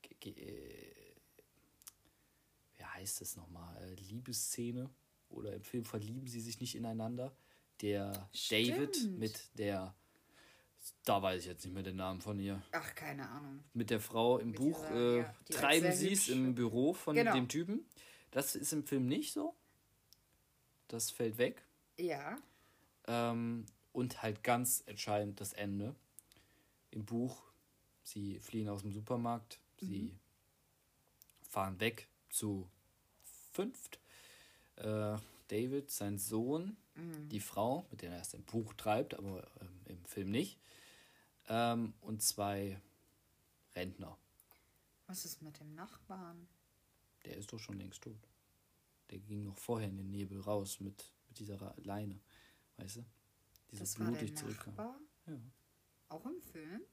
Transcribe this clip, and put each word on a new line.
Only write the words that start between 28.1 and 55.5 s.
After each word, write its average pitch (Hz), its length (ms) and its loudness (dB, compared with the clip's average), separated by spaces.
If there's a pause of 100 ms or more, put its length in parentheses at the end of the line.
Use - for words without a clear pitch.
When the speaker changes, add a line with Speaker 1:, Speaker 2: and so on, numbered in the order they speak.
Speaker 1:
fliehen 107 300 -2
aus 101 140 -2
dem 104 80 -2
Supermarkt, 117 680 0 (180)
sie 196 260 -2
Speaker 2:
Mhm. - 160 -6 (1200)
Speaker 1:
fahren 95 380 -2
weg 113 280 0 (220)
zu 98 400 0 (840)
fünft. - 460 -4 (800)
Äh, 107 400 0 (300)
David, 127 440 0
sein 101 260 0
Sohn, 131 600 0 (180)
Speaker 2:
Mhm. 156 340 -8
Speaker 1:
die 110 120 -4
Frau, 120 500 0
mit 101 100 -10
der 87 100 -6
er 87 100 -8
es - 120 -8
im - 100 -12
Buch 110 300 -2
treibt, - 420 4
aber, 98 300 -6 (160)
ähm, 92 240 -14
im 87 200 -12
Film 98 260 -2
nicht. 151 280 2 (880)
Ähm, 117 540 4
und 107 200 -4
zwei 101 580 2 (960)
Rentner. 90 420 -6 (920)
Speaker 2:
Was 185 180 -8
ist 156 160 -10
mit 151 180 -14
dem 151 160 -14
Nachbarn? 175 720 -12 (800)
Speaker 1:
Der - 120 -10
ist 107 140 -10
doch 113 80 -8
schon 104 180 -6
längst 95 240 -10
tot. 110 160 -10 (920)
Der 95 100 -10
ging 104 240 -4
noch 98 140 -6
vorher 110 320 0
in 98 80 -4
den 98 120 -6
Nebel 98 300 -4
raus 101 400 0
mit, 98 340 -8 (140)
mit - 120 -18
dieser 104 220 -8
Ra-, 98 220 -10
Leine. 101 360 -4 (580)
Weißt 98 200 -8
du? 120 80 -10 (680)
Die - 40 -12
so 98 80 -8
Speaker 2:
Das - 160 -4
war 110 120 2
der 117 80 2
Speaker 1:
blutig 107 180 -2
zurückkam. 107 380 -8
Speaker 2:
Nachbar? 247 240 -6 (280)
Speaker 1:
Ja. 160 60 -8 (760)